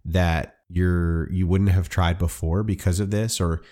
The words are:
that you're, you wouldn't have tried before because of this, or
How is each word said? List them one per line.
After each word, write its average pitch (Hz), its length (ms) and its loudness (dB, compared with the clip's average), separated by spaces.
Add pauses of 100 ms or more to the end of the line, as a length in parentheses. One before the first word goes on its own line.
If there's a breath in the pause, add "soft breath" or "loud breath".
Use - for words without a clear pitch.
that 85 520 0 (120)
you're, 87 600 0
you 92 160 0
wouldn't 95 240 2
have 90 180 2
tried 87 300 0
before 85 440 -2
because 95 360 -2
of 98 120 -2
this, 107 300 -2
or 82 320 -2